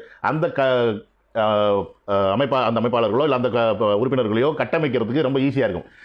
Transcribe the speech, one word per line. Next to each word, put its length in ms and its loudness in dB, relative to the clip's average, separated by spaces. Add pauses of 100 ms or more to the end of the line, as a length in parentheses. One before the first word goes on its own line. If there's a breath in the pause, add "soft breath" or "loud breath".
(200 loud breath)
அந்த 320 -2
க-, 100 -2 (760)
ஆ, 80 2 (640)
ஆ, 260 0
அமைப்பா-, 300 0
அந்த 160 0
அமைப்பாளர்களோ 420 0
இல்ல 120 2
அந்த 140 0
க-, 300 0
ப-, 160 2
உறுப்பினர்களையோ 600 0
கட்டமைக்கிறதுக்கு 680 -2
ரொம்ப 160 0
ஈஸியா 300 0
இருக்கும், 180 -6 (180 loud breath)